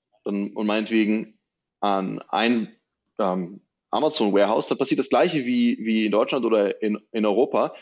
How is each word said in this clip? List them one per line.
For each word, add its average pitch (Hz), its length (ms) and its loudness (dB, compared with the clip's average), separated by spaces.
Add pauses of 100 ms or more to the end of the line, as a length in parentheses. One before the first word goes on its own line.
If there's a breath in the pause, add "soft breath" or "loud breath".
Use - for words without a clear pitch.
(240)
dann, 101 300 -6
und 107 120 -4
meinetwegen 107 720 0 (440)
an 101 380 -2 (100)
ein, 113 460 0 (440)
ähm, 92 420 -4 (300)
Amazon 117 420 0
Warehouse, 101 340 2
dann 127 100 -2
passiert 139 220 0
das 131 100 -2
Gleiche 143 360 2
wie, 120 340 2
wie 110 260 0
in 104 60 0
Deutschland 117 340 0
oder 104 360 2
in, 104 180 -2 (120)
in 107 140 -2
Europa, 110 560 0